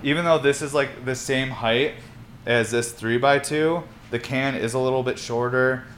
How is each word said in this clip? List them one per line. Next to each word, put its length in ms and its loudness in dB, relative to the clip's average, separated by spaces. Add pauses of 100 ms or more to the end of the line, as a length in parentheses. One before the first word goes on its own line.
even 220 0
though 140 6
this 240 2
is, 100 -6
like, 320 0
the 100 -2
same 360 -2
height 440 0 (520)
as 240 2
this 220 0
three-by-two, 920 2 (280)
the 80 -2
can 360 -2
is 200 -4
a 40 0
little 240 0
bit 160 -2
shorter, 680 0 (140)